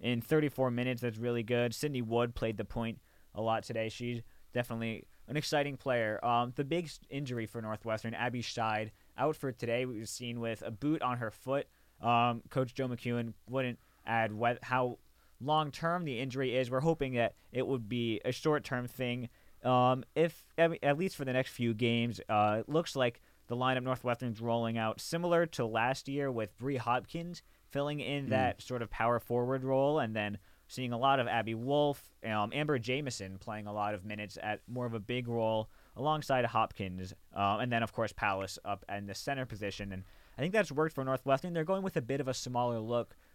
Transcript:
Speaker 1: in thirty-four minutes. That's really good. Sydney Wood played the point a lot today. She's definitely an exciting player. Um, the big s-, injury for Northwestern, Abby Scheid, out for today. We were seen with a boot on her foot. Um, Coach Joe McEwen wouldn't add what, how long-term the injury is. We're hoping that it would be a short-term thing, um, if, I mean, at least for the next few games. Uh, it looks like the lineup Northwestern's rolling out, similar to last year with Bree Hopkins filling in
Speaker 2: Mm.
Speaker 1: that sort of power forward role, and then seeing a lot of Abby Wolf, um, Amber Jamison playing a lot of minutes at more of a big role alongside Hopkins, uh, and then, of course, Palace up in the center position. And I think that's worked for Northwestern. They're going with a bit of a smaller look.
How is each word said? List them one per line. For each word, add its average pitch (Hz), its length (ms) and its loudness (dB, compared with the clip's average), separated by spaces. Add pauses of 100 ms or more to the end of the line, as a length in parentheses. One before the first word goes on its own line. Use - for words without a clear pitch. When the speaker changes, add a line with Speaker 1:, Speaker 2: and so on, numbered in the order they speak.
Speaker 1:
in 117 220 0
thirty-four 135 500 2
minutes. 123 300 -2
That's 117 160 -2
really 120 260 0
good. 120 300 2
Sydney 139 280 -2
Wood 120 340 2
played 113 220 -2
the 107 80 -4
point 113 340 -4 (340)
a 104 80 -4
lot 113 220 2
today. 113 260 -2
She's 120 320 -6 (320)
definitely 113 520 -4 (220)
an 135 100 -4
exciting 143 400 0
player. 113 460 0
Um, 120 320 2
the 147 80 0
big 165 220 0
s-, - 140 -12 (100)
injury 127 360 -4
for 113 160 -8
Northwestern, 110 520 -2
Abby 120 280 -2
Scheid, 110 500 -2 (260)
out 151 180 2
for 135 160 -4
today. 120 340 0
We 123 140 -6
were 113 60 -8
seen 120 340 -6
with 113 240 -4
a - 80 -6
boot 147 300 0
on 123 160 0
her 113 140 -4
foot. 135 360 -2 (340)
Um, 120 480 4
Coach 131 240 0
Joe 131 140 -2
McEwen 120 460 -2 (160)
wouldn't 123 300 -2 (260)
add 113 260 2
what, 117 320 0
how 127 360 0 (420)
long-term 156 640 0
the 127 140 -2
injury 131 360 -2
is. 127 160 2
We're 131 80 2
hoping 143 360 2
that 117 200 2 (160)
it 127 160 0
would 117 220 -2
be 117 340 0
a 127 80 0
short-term 131 560 0
thing, 127 420 -4 (340)
um, 127 400 6 (120)
if, 160 300 2 (120)
I 165 120 6
mean, 165 120 -6
at 143 160 4
least 185 200 -2
for 143 80 -6
the 131 80 0
next 131 180 0
few 117 220 2
games. 117 560 2
Uh, 107 320 4
it - 80 -8
looks 156 260 0
like 123 260 0 (260)
the 120 80 -4
lineup 127 280 2
Northwestern's 123 580 -2
rolling 117 360 0
out, 110 240 0
similar 170 460 2
to 131 180 -2
last 113 420 0
year 139 240 -2
with 110 260 -4
Bree 135 200 -2
Hopkins 127 640 -2 (260)
filling 147 300 -2
in 139 280 -4
Speaker 2:
Mm. - 20 -2
Speaker 1:
that 131 320 0
sort 123 200 -6
of 113 80 -6
power 117 300 2
forward 123 440 0
role, 135 360 4
and 110 160 -2
then 104 220 -2 (320)
seeing 127 220 -6
a 117 60 -2
lot 135 220 4
of 120 80 2
Abby 113 280 0
Wolf, 143 540 2 (160)
um, 107 280 0
Amber 151 240 2
Jamison 117 600 -4
playing 107 300 -8
a 104 60 -6
lot 104 200 0
of 98 100 -6
minutes 104 400 -8
at 107 240 -2
more 123 180 -4
of 117 80 -4
a 113 60 -4
big 123 300 -4
role 110 400 2 (260)
alongside 139 480 2
Hopkins, 95 680 0 (200)
uh, 101 280 2
and 123 100 -2
then, 117 120 2
of 110 100 -2
course, 110 180 -2
Palace 98 540 -2
up 98 240 -4
in 101 160 -6
the 101 100 -8
center 135 300 -4
position. 101 480 -6
And 95 100 -8 (340)
I - 40 -4
think 175 120 -2
that's 208 180 2
worked 156 220 0
for - 120 -4
Northwestern. 135 480 0
They're 165 100 0
going 190 200 0
with 190 120 -4
a 160 60 0
bit 135 180 -2
of 123 80 -4
a 131 60 0
smaller 123 460 -2
look. 117 360 -2 (200)